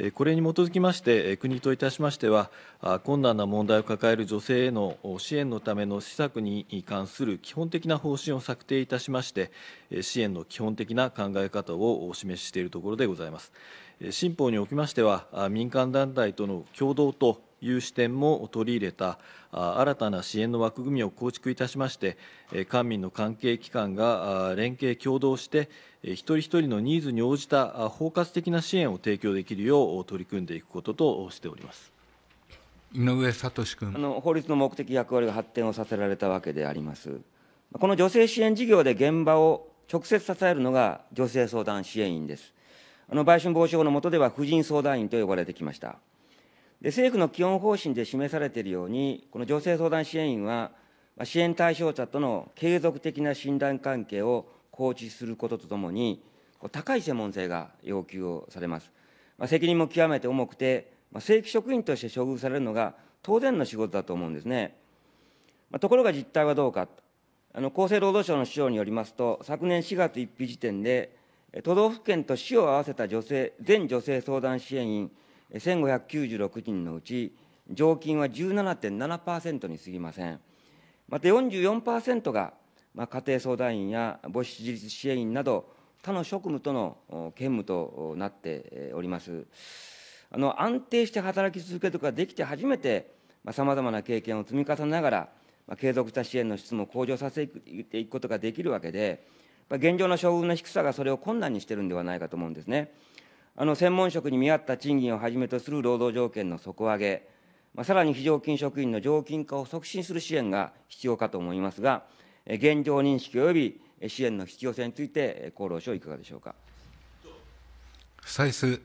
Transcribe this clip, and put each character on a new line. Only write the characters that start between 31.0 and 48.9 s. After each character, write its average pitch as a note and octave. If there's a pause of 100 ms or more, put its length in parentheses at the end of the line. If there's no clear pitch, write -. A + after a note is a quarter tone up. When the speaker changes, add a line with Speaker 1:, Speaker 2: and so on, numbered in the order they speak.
Speaker 1:
し -
て F2
お -
り -
ま -
す。 - (1000)
Speaker 2:
井 B2+
上 B2+
聡 A#2+ (100)
君。 G2+
Speaker 3:
あ G#2
の、 C#3
法 E3
律 D#3+
の D#3
目 C#3
的、 B2+
役 B2+
割 A#2+
が G#2+
発 A2
展 A#2
を A2
さ A2
せ G#2+
ら G2+
れ G2
た G2
わ F#2
け D#2+
で D2
あ C#2+
り D#2
ま D2+
す。 C#2+ (540)
こ -
の G3
女 F3+
性 A3+
支 A3+
援 A3
事 A#3+
業 F#3+
で C3
現 D3+
場 D#3
を D#3+ (180)
直 E3+
接 G#3
支 F#3+
え F3+
る C#3+
の B2+
が A#2+ (100)
女 B2
性 A#2+
相 A2
談 G2+
支 -
援 G2
員 D#2
で D2
す。 - (560)
あ -
の、 D3+
売 E3+
春 E3+
防 D#3+
止 E3+
法 D#3+
の D3
下 C#3+
で E3
は C3+
婦 C#3+
人 D#3
相 D3+
談 C#3
員 G#2+
と A#2
呼 G#2
ば F#2+
れ F2+
て F2
き E2+
ま D2
し -
た。 A1+ (840)
で、 C#3
政 B3
府 A#3
の E3
基 E3+
本 F#3+
方 G#3
針 E3
で A2+
示 C3+
さ D#3
れ C#3+
て A#2
い -
る G2
よ F2+
う F2+
に、 C3